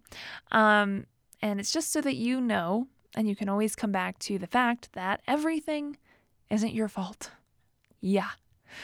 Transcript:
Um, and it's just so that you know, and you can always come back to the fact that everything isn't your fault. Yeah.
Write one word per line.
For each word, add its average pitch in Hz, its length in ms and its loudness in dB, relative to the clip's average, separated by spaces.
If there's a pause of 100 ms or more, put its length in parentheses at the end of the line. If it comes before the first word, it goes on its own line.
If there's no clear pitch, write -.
(520)
Um, 208 540 6 (360)
and 208 180 -2
it's 202 120 -4
just 320 200 -2
so 311 80 2
that 277 140 0
you 247 260 0
know, 208 480 0 (260)
and 220 140 2
you 202 80 0
can 202 120 -4
always 208 260 0
come 208 180 -2
back 185 280 -2
to 196 180 -4
the 185 80 -6
fact 240 460 0
that 190 340 -4
everything 302 720 -2 (520)
isn't 214 240 0
your 220 140 0
fault. - 440 -8 (680)
Yeah. 190 300 0 (540)